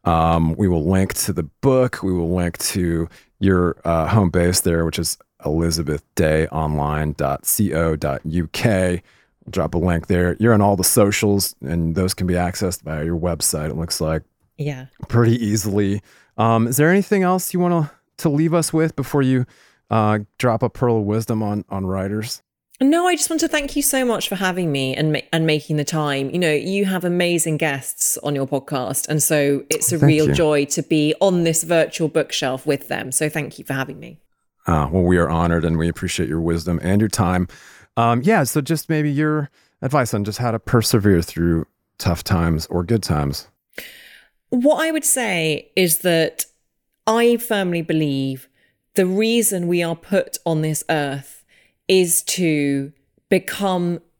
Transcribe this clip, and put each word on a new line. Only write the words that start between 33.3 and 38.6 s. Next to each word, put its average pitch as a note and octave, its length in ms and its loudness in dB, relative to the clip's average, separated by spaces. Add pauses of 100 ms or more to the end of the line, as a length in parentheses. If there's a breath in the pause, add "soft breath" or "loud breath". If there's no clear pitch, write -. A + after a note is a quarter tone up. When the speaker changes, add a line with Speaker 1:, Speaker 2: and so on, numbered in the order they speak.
Speaker 2:
thank D3 280 -8
you - 60 -18
for - 100 -8
having C3+ 260 -6
me. E3 180 -18 (480)
Speaker 1:
Uh, D2+ 260 2
well, F2+ 120 2
we F2+ 120 4
are E2+ 140 2
honored, E2+ 340 2
and E2 140 0
we E2 100 0
appreciate E2+ 400 -4
your E2 120 -2
wisdom E2 420 -2
and F#2+ 180 2
your A2 80 2
time. F2+ 380 0 (500 loud breath)
Um, A#2 260 2
yeah, F#3+ 200 4
so D3 180 -2